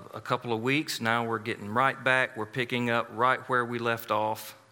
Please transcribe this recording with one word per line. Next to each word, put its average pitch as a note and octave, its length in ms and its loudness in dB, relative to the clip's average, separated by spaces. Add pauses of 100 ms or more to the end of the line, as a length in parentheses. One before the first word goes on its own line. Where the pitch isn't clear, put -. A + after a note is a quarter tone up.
(120)
a G#2+ 80 -10
couple B2 320 -2
of A2+ 80 0
weeks. C3+ 400 0
Now A#2 240 2
we're A2+ 140 -2
getting G#2 320 -6
right B2+ 320 2
back. B2+ 340 2
We're G#2+ 100 -4
picking A#2+ 440 -2
up A#2 240 2
right B2 240 4 (100)
where B2 160 2
we A#2 140 -4
left A#2 320 -2
off. G#2+ 460 -2 (140)